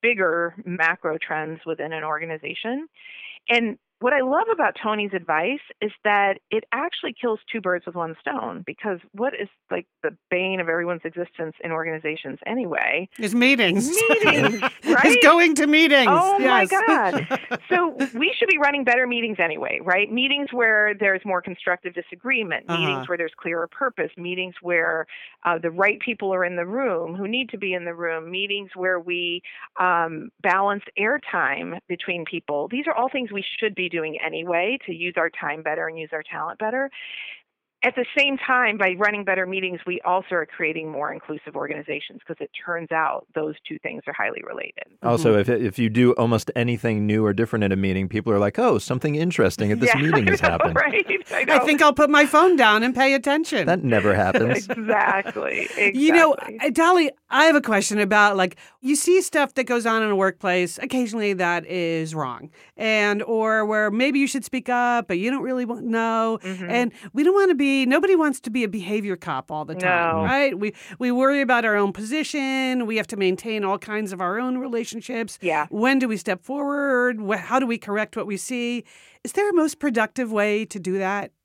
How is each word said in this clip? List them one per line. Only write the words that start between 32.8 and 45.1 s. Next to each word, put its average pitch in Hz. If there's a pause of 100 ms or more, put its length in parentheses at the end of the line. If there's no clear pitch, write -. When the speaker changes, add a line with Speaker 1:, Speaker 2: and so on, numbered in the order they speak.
Speaker 1:
are 330
all 247
things 254
we 202 (160)
should 214
be 180
doing 156
anyway 170
to 185
use 170
our 165
time 156
better 160
and 160
use 156
our 156
talent 156
better. 254 (920)
At 254
the 247 (120)
same 277
time, 247
by 185
running 208
better 190
meetings, 185
we 180
also 185
are 165
creating 160
more 147
inclusive 151
organizations, 147
'cause 165
it 143 (160)
turns 170
out 156
those 156 (140)
two 156
things -
are 151
highly -
related. - (200)
Speaker 3:
Also, 120